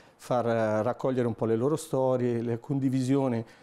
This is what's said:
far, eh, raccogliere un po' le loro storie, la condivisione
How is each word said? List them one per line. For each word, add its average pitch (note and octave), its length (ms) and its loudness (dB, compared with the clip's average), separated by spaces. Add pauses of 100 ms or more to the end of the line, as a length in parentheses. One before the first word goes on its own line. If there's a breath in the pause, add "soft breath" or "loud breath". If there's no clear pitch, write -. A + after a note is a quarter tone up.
(160 loud breath)
far, A#2+ 320 -2
eh, A2 340 2
raccogliere B2 460 0
un A#2 80 -4
po' A#2 100 -4
le A2+ 100 2
loro C#3 200 0
storie, B2+ 680 0
la A#2 160 -2
condivisione C3 880 0 (180 loud breath)